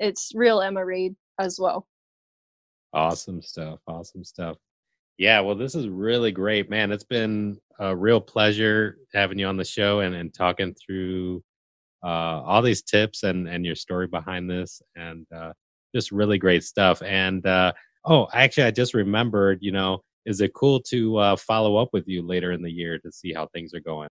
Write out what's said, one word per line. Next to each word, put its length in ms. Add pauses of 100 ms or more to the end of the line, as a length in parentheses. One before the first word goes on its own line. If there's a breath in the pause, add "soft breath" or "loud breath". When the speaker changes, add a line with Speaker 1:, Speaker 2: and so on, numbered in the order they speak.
Speaker 1:
It's 340
Real 280
Emma 220
Reed 300 (240)
as 220
well. 260 (1040)
Speaker 2:
Awesome 500
stuff. 440
Awesome 380
stuff. 320 (600)
Yeah, 220
well, 140
this 200
is 140
really 440
great, 360
man. 240
It's 120
been 540 (200)
a 180
real 240
pleasure 800 (160)
having 240
you 80
on 100
the 80
show 360
and, 140
and 180
talking 420
through, 680 (600)
uh, 380
all 200
these 200
tips 400
and, 260
and 160
your 100
story 320
behind 440
this 300 (140)
and, 400
uh, 180 (420)
just 180
really 260
great 260
stuff. 380
And, 440
uh, 260 (320 soft breath)
oh, 300
actually, 300
I 60
just 240
remembered, 680
you 100
know, 280 (260)
is 140
it 140
cool 340
to, 280
uh, 200
follow 400
up 160
with 140
you 200
later 260
in 100
the 80
year 280
to 140
see 200
how 160
things 260
are 60
going? 320